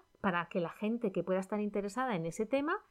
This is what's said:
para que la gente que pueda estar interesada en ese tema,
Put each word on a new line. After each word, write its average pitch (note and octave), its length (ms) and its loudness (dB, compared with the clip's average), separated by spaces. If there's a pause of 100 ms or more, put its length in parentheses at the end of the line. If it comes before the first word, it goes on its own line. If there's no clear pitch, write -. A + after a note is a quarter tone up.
(220)
para F3 280 2
que F#3+ 120 -2
la E3 80 0
gente A3 420 -2
que F3+ 120 0
pueda F#3 160 2
estar G3+ 200 -2
interesada G#3 560 0
en E3 100 0
ese F#3 200 -2
tema, D4 320 2 (140)